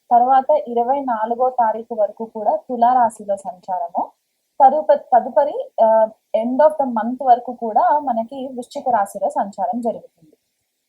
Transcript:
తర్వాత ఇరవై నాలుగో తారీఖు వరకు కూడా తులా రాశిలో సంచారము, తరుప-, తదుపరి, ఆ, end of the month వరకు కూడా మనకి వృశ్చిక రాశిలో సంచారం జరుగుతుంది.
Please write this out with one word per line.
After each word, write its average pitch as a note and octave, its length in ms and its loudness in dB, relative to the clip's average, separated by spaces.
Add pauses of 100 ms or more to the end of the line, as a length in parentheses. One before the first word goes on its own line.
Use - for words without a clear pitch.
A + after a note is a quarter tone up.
(100)
తర్వాత C4 400 4 (180)
ఇరవై A#3+ 320 0
నాలుగో A#3+ 500 -2
తారీఖు A3+ 440 -2
వరకు G#3+ 300 -4
కూడా A3+ 320 -2
తులా B3 360 0
రాశిలో A3 440 0
సంచారము, F3+ 760 -8 (540)
తరుప-, D4 360 4 (160)
తదుపరి, D4 540 0 (140)
ఆ, A3 220 4 (360)
end B3 120 -4
of D4+ 180 4 (120)
the - 20 -2
month A#3+ 380 -4
వరకు B3 280 2
కూడా B3 460 0
మనకి C4 540 -6
వృశ్చిక B3+ 360 -10
రాశిలో G3+ 400 -2
సంచారం G3+ 520 -6
జరుగుతుంది. - 560 -10 (520)